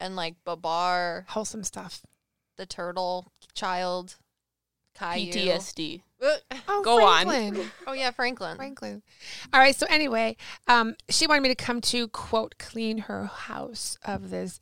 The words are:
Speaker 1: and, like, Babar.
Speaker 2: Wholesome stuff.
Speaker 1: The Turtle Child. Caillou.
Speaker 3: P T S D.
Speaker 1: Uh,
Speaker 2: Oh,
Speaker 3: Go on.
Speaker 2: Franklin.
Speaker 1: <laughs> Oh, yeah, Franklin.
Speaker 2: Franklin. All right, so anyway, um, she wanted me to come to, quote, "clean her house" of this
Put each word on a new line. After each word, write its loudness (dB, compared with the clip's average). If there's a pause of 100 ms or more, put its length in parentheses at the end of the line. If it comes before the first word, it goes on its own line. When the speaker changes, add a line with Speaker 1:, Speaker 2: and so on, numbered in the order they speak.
Speaker 1:
and, -8
like, -6 (100)
Babar. -2
Speaker 2:
Wholesome -6
stuff. -12 (540)
Speaker 1:
The -14
Turtle -6 (220)
Child. -4 (760)
Caillou. -4
Speaker 3:
P -8
T 0
S -2
D. -8 (180)
Speaker 1:
Uh, 2 (320)
Speaker 2:
Oh, 0
Speaker 3:
Go 8
on. 8
Speaker 2:
Franklin. -2
Speaker 1:
<laughs> -16
Oh, -8
yeah, -2
Franklin. -4
Speaker 2:
Franklin. -12 (520)
All 10
right, 10
so 0
anyway, 2 (300)
um, 4 (120)
she 2
wanted 6
me 4
to 4
come -2
to, 0
quote, -4
"clean -4
her -6
house" -10
of -8
this -6